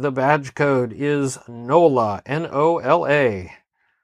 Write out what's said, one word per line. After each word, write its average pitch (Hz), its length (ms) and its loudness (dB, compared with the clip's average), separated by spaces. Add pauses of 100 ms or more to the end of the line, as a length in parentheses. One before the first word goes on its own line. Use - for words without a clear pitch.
the 143 80 -2
badge 135 460 0
code 131 360 0
is 143 540 -2
nola, 120 800 2
N 156 240 -4
O 160 280 0
L 143 280 0
A. 120 460 0 (520)